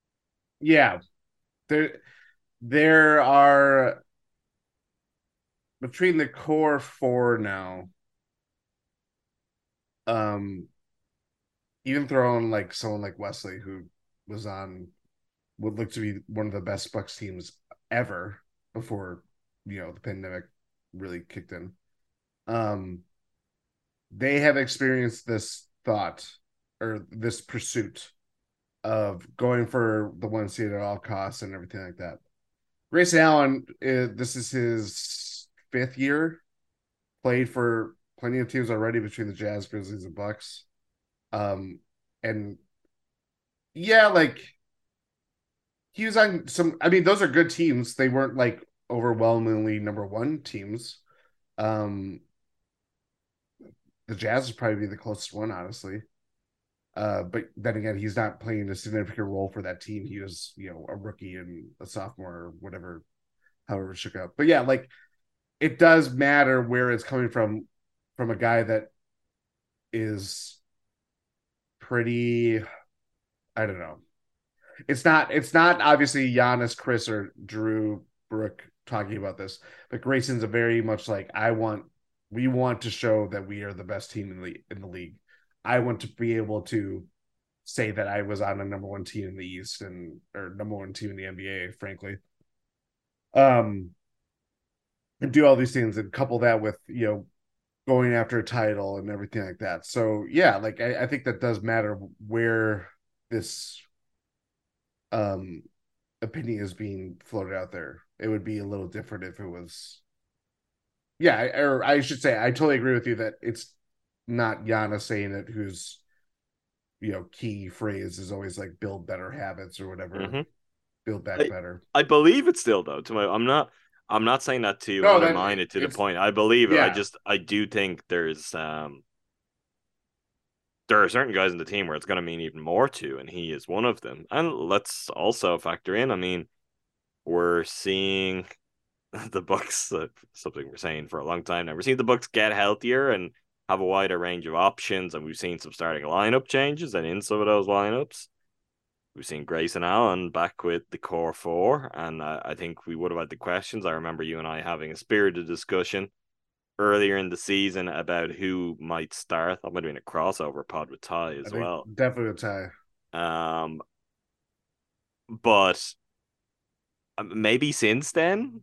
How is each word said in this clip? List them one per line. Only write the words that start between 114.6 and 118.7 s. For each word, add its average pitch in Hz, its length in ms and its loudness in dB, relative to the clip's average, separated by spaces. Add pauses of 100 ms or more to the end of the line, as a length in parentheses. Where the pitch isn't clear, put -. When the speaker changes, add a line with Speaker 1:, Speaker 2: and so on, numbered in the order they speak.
Speaker 1:
Giannis 107 380 0
saying 101 300 -4
it, 98 200 -10
whose, 98 480 -10 (1000)
you 107 120 -4
know, 90 120 -8
key 101 440 -10
phrase 98 500 -8
is 95 120 -12
always, 98 280 -10
like, 90 200 -12